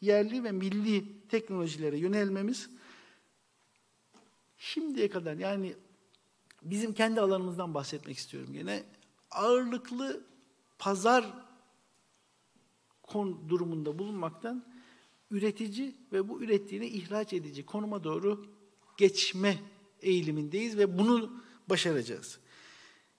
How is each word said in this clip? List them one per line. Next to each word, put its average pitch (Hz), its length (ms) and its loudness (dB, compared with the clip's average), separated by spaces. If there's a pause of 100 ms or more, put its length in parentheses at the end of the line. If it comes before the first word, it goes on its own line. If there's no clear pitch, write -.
yerli 208 440 4
ve 214 80 -4
milli 202 760 0
teknolojilere 160 680 -2
yönelmemiz 196 720 0 (1900)
şimdiye 262 520 -2
kadar, 165 240 -4
yani 190 400 -4 (880)
bizim 208 300 -2
kendi 220 280 2
alanımızdan 185 540 2
bahsetmek 143 440 -6
istiyorum 135 340 -12
gene, 143 300 -6 (480)
ağırlıklı 247 920 0 (540)
pazar 214 480 4 (1800)
kon-, 185 460 -4
durumunda 160 500 0
bulunmaktan 202 640 -6 (640)
üretici 214 640 -2 (180)
ve 190 160 0
bu 240 140 -8
ürettiğini 202 440 0
ihraç 208 460 -6
edici 147 340 -6
konuma 208 380 -6
doğru 196 420 -2 (500)
geçme 190 640 4 (420)
eğilimindeyiz 180 800 0
ve 185 200 4
bunu 226 440 4 (260)
başaracağız. 139 680 0 (800)